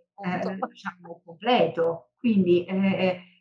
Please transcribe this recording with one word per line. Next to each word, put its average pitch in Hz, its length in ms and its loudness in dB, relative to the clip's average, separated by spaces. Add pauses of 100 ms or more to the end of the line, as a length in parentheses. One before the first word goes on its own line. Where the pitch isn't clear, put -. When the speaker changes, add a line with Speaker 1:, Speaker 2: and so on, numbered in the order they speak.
(160)
Speaker 1:
eh, 180 260 -6
Speaker 2:
Certo. 190 260 -6
Speaker 1:
diciamo, - 580 -16
completo. 170 920 0
Quindi, 180 480 4
eh, 190 580 0 (180)